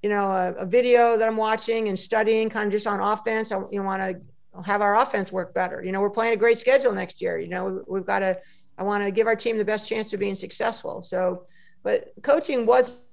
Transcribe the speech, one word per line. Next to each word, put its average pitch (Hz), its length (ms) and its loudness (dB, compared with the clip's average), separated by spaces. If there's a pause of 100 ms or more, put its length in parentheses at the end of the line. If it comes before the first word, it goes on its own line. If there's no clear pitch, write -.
you 208 60 0
know, 202 220 0
a, 180 220 -2
a - 120 -8
video 240 520 6
that 220 100 2
I'm 226 100 0
watching 220 520 0
and 190 100 -4
studying 220 500 2
kind 214 180 -4
of 202 40 -2
just 208 160 -2
on 202 120 -2
offense. 220 520 -2
I, 196 80 -2 (120)
you 202 80 -4
know, 196 40 -4
wanna 190 320 -4 (500)
have 202 160 0
our 208 200 4
offense 208 300 -2
work 175 220 -6
better. 185 300 -4
You 185 80 -4
know, 196 100 -2
we're 202 80 2
playing 226 240 0
a 220 40 0
great 226 200 4
schedule 262 340 4
next 190 300 -6
year. 180 180 -2
You 170 80 -8
know, 185 180 -6
we, 190 340 -8
we've 185 60 -8
gotta, 190 340 0 (380)
I 185 60 -6
wanna 202 280 0
give 214 160 2
our 226 80 4
team 226 220 -2
the 208 80 0
best 214 220 -2
chance 220 260 -4
of 196 60 -6
being 196 160 -2
successful. 190 680 -6
So, 180 440 -2 (380)
but - 260 0 (120)
coaching 285 440 2
was 247 260 4 (220)